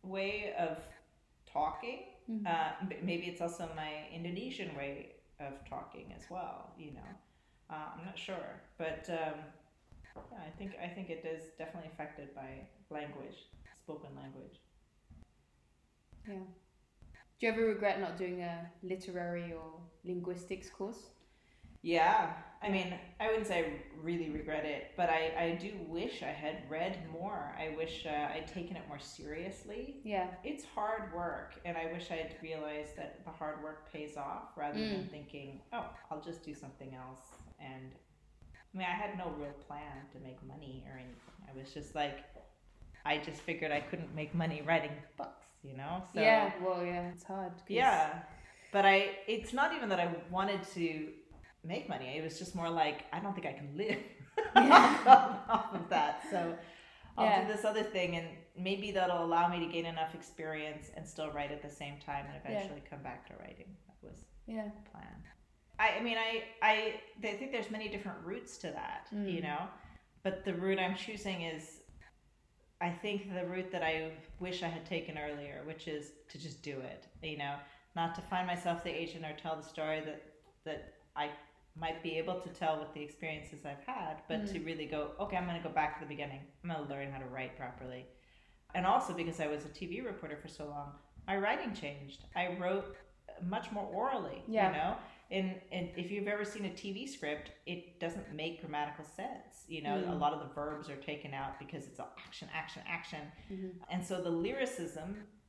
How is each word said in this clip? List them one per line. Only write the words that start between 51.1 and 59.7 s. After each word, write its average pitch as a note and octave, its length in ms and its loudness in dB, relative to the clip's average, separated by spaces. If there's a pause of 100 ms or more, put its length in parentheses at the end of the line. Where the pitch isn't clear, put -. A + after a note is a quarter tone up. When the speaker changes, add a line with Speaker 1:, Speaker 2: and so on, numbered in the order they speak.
Speaker 1:
make G#3+ 240 -4
money. C3+ 300 -4
It D#3 60 -2
was D#3+ 160 -4
just F3+ 160 -8
more E3+ 140 0
like, D#3 440 2
"I E3+ 60 -2
don't G3 140 -2
think E3+ 120 -4
I C#3 80 -2
can C#3+ 240 -8
live G#3+ 260 0 (320)
<laughs> - 200 4
Speaker 2:
Yeah. C4 920 12
Speaker 1:
off A3 260 4
of E3+ 160 -2
that. D#3 400 4
So E3+ 280 0 (600)
I'll A3 80 6
Speaker 2:
Yeah. G3 200 8
Speaker 1:
do G#3+ 80 0
this G#3 100 -2
other G#3+ 200 4
thing, F3+ 340 2
and E3 100 -2 (300)
maybe G3 340 0
that'll F3+ 320 4
allow E3 240 6
me F3 120 4
to E3 120 0